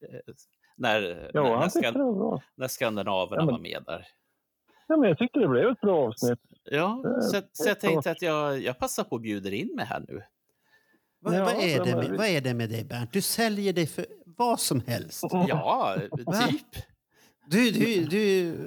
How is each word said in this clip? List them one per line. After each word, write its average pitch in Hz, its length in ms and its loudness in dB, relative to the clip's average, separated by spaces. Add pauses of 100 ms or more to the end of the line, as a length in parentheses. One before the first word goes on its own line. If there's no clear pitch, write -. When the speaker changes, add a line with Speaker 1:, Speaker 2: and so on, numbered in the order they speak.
Speaker 1:
eh, - 320 -18 (420)
när, 95 580 0
Speaker 2:
Ja, 147 80 2
Speaker 1:
när, 131 80 4
Speaker 2:
han 113 100 2
Speaker 1:
när 151 60 2
Speaker 2:
tyckte 202 140 0
Speaker 1:
skan-, 120 140 0
Speaker 2:
det 277 100 0
var 247 100 2
bra. 190 280 -2 (120)
Speaker 1:
när 131 140 -6
skandinaverna 101 760 -2
Speaker 2:
Ja, - 40 4
men 135 80 2
Speaker 1:
var 113 80 -6
med 82 240 -8
där. - 200 -10 (840)
Speaker 2:
Ja, 311 80 4
men 269 120 6
jag 156 100 2
tyckte 247 200 0
det 208 100 4
blev 135 200 4
ett 254 120 -2
bra 170 280 2
avsnitt. 120 300 -2 (260)
Speaker 1:
Ja, 196 420 -2
Speaker 2:
Eh, - 140 0
Speaker 1:
så, 202 200 0 (120)
så - 100 -8
jag - 60 2
Speaker 2:
helt 202 120 0
Speaker 1:
tänkte 160 220 2
Speaker 2:
klart. 160 140 -2
Speaker 1:
att - 60 -10
jag, 151 400 0
jag 117 160 -4
passar 233 260 -2
på - 60 -14
och 120 100 -4
bjuder 101 340 -4
in 175 220 -4
mig - 100 -4
här - 220 -6
nu. - 140 -10 (960)
Speaker 3:
Vad, 170 140 0
Speaker 2:
Ja, 190 100 2
Speaker 3:
vad 233 100 2
är 185 220 2
Speaker 2:
ja, 113 80 2
Speaker 3:
det 123 60 0
Speaker 2:
men 123 80 2
Speaker 3:
med, 120 120 -2
Speaker 2:
vi 190 60 -2
Speaker 3:
vad 220 100 0
är 170 140 2
det 127 140 0
med 117 160 -2
dig, 113 140 -4
Bernt? 120 280 -8
Du 196 100 0
säljer 208 500 0
dig 170 140 2
för - 200 -6 (300)
vad 240 240 2
som 135 260 0
helst. 110 400 -6
Speaker 2:
<laughs> 180 220 2
Speaker 1:
Ja, 156 480 0 (300)
Speaker 3:
Va? 214 220 2
Speaker 1:
typ. 294 140 -2 (840)
Speaker 3:
Du, 214 240 4
du, 214 340 2
du, 185 480 2 (140)